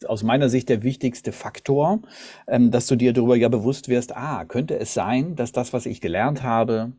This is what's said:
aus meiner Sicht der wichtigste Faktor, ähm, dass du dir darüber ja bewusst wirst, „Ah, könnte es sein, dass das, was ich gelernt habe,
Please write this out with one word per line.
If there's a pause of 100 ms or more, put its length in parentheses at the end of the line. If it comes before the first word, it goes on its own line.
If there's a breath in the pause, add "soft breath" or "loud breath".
aus
meiner
Sicht
der
wichtigste
Faktor, (480 loud breath)
ähm,
dass
du
dir
darüber
ja
bewusst
wirst,
„Ah,
könnte
es
sein,
dass
das,
was
ich
gelernt
habe,